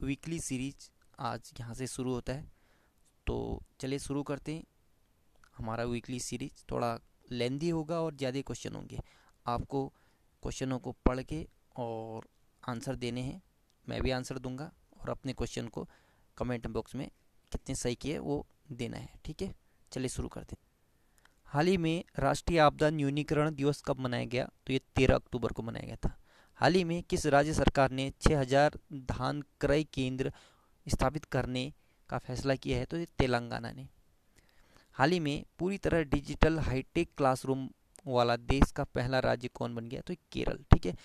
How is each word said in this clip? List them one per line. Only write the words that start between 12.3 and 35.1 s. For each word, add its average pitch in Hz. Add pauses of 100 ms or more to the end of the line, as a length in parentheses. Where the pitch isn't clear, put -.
आंसर 123
देने 123
हैं। 147 (460)
मैं 117
भी 127
आंसर 127
दूंगा 127 (300)
और -
अपने 123
क्वेश्चन 120
को - (520)
कमेंट 117
बॉक्स 113
में 127 (440)
कितने -
सही 123
किए 139
वो 147 (280)
देना 120
है, -
ठीक 156
है। 190 (380)
चलिए 127
शुरू 123
करते -
हैं। - (800)
हाल 147
ही 190
में 165 (140)
राष्ट्रीय 143
आपदा 147
न्यूनीकरण 147
दिवस 139
कब 135
मनाया 123
गया? 120 (220)
तो 135
ये 131 (160)
तेरह 131
अक्टूबर 117
को 113
मनाया 113
गया 113
था। - (460)
हाल 143
ही 190
में 170
किस -
राज्य 147
सरकार 135
ने 135 (120)
छः 151
हज़ार 135 (140)
धान 139 (180)
क्रय 147
केंद्र 131 (540)
स्थापित 139
करने 127 (380)
का -
फैसला 127
किया 131
है? 123
तो 165
ये 170 (120)
तेलंगाना 120
ने। 131 (1080)
हाल 147